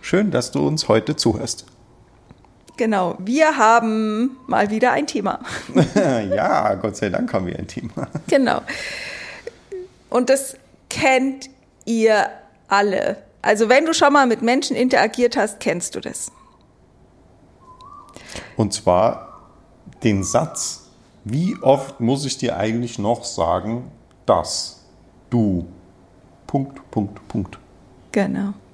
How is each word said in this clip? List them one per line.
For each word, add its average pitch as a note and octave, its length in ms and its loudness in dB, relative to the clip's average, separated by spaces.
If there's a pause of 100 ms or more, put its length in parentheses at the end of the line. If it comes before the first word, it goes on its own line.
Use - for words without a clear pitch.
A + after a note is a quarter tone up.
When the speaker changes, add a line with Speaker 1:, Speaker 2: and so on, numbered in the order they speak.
Speaker 1:
Schön, F#3+ 300 2
dass - 200 0
du C#3+ 140 0
uns D3+ 220 0
heute A2+ 280 0
zuhörst. - 500 -2 (1120)
Speaker 2:
Genau, G3+ 420 0
wir C#4+ 380 2
haben A3 800 2 (100)
mal G3+ 220 2
wieder A3 240 2
ein C#4+ 140 0
Thema. G3 320 -4 (340)
Speaker 1:
<laughs> C3+ 60 6 (160)
Ja, A2 800 2
Gott G2 200 -4
sei G#2 140 -2
Dank - 240 -4
haben F#2 140 0
wir E2 120 -6
ein - 80 -10
Thema. - 400 -10 (200)
Speaker 2:
Genau. C4+ 340 2 (1500)
Und B3 200 0
das C4+ 260 0 (340)
kennt C4 600 0 (360)
ihr A3 440 4 (380)
alle. G3+ 500 0 (240)
Also G#3+ 280 2
wenn C#4 160 6
du D#4+ 80 0
schon C#4+ 200 4
mal C#4 120 6
mit A#3 160 0
Menschen B3+ 340 0
interagiert A#3+ 600 2
hast, A3 220 -2
kennst - 360 -4
du - 40 -6
das. - 320 -12 (2250)
Speaker 1:
Und G2+ 180 0
zwar F#2 540 2 (760)
den G2+ 200 2
Satz, - 640 -4 (380)
„Wie D#3+ 360 -2
oft - 380 0
muss C#3 260 0
ich C3 120 -6
dir A#2 200 -4
eigentlich A2+ 400 -4
noch A2 260 -2
sagen, F#2 680 -2 (340)
dass - 580 -2 (460)
du G2 380 0 (800)
Punkt, - 440 -6
Punkt, G#2 360 -6
Punkt?“ - 320 -6 (520)
Speaker 2:
Genau. G3 420 -2 (200)